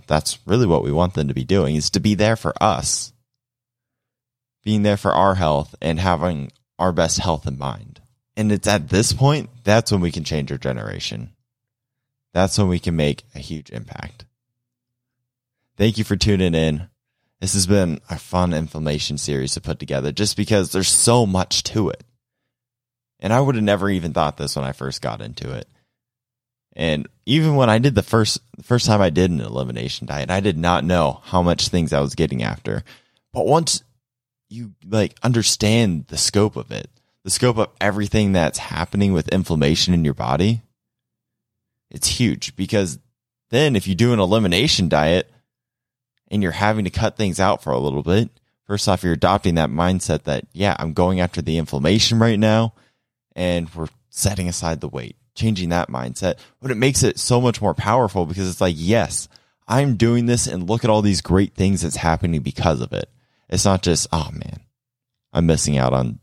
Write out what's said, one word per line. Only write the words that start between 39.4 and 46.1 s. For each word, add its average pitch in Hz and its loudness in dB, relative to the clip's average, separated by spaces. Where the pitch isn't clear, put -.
in 85 2
your 71 2
body, 85 0
it's - -6
huge. - -2
Because 95 -2
then 139 2
if 95 0
you 95 0
do 120 4
an 113 2
elimination 98 2
diet 78 2